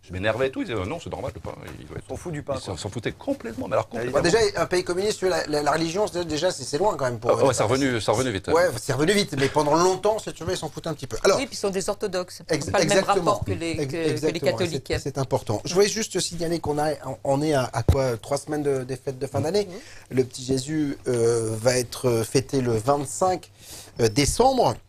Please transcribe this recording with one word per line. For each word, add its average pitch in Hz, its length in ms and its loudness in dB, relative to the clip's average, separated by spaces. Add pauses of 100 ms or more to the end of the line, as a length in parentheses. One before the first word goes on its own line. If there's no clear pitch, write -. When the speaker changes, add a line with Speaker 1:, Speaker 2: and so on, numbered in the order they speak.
Speaker 1:
je 85 60 -16
m'énervais 110 360 0
et - 20 -2
tout, 269 100 -10
ils 254 60 -6
disaient, « 110 200 -4
Non, 156 160 -6
c'est - 60 -12
normal, 101 260 -8
le - 60 -14
pain, - 140 -12 (260)
il 62 60 -18
doit - 100 -12
être » - 140 -12
Speaker 2:
On 131 40 -8
s'en - 60 -10
fout 175 140 -10
du 147 80 -8
pain, - 140 -6
Speaker 1:
Ils - 40 -6
s'en, 101 120 -10
Speaker 2:
quoi. 85 60 -6
Speaker 1:
s'en 104 120 -6
foutaient 120 220 -6
complètement, 240 560 -8
mais - 40 -4
alors 113 160 0
Speaker 2:
Ah, - 80 -10
Speaker 1:
complètement. 123 160 -4
Speaker 3:
Bah, 143 80 4
déjà, 175 180 4 (180)
un 165 100 0
pays 180 180 0
communiste, 196 380 -2
la, 170 240 0
la, 147 160 0
la 143 100 2
religion, 165 340 0
c'est, 175 200 -4
déjà, 156 240 0
c'est, 170 140 -8
c'est 143 120 -6
loin 190 220 2
quand 135 80 0
même 120 120 -2
pour 117 120 -2
Speaker 1:
Ah, - 100 6
Speaker 3:
eux. 135 60 6
Speaker 1:
ouais, 127 80 6
c'est - 80 0
revenu, 123 400 2
c'est - 80 0
revenu 123 200 2
vite, 98 200 -2
hein. - 20 4
Speaker 3:
Ouais, 170 140 6 (120)
c'est - 140 -4
revenu 151 220 2
vite, 202 240 0
mais 135 100 2
pendant 147 260 4
longtemps, 185 440 4
si 180 160 -8
tu 160 100 -10
veux, 180 80 -2
ils 170 60 -2
s'en 156 100 -6
foutent 151 200 -10
un 160 40 -2
petit 139 140 -8
peu. - 180 -8
Alors, 180 140 6
Speaker 4:
Oui, 262 80 -2
puis - 80 -12
ils - 40 -8
sont 202 120 0
des 190 180 -2
orthodoxes. 190 640 -4
Speaker 3:
Ex-, 151 200 0
Speaker 4:
Pas 202 100 4
le 170 40 4
même 190 140 4
Speaker 3:
exactement. 190 320 2
Speaker 4:
rapport 202 160 0
que 196 60 -2
les, 165 180 -2
Speaker 3:
Ex-, 151 160 -2
Speaker 4:
que, 131 60 -6
que 180 40 -4
les 160 140 0
Speaker 3:
exactement, 156 480 0
Speaker 4:
catholiques. 170 300 -4
Speaker 3:
c'est, 156 100 0
c'est - 180 -6
important. 123 480 -2
Je - 80 -6
voulais 202 160 6
juste 190 320 -2
signaler 165 400 -2
qu'on 147 180 -2
a, 151 120 2 (340)
on 139 160 2
est 151 140 2
à, 127 180 2
à 120 100 -2
quoi, 131 360 2
trois - 180 -4
semaines 151 260 -4
de, 135 220 0
des 127 120 -6
fêtes 131 220 -8
de 127 80 -4
fin 139 140 -2
d'année. 185 240 0
Speaker 4:
Mhm. 185 540 -8
Speaker 3:
Le 127 60 6
petit 127 200 -8
Jésus, 139 540 0 (100)
euh, 117 400 2 (100)
va 123 200 4
être, 123 320 0
euh, 117 140 2
fêté 135 360 0
le 120 120 0
vingt-cinq, 143 760 0 (500)
euh, 113 100 6
décembre. 160 640 4 (140)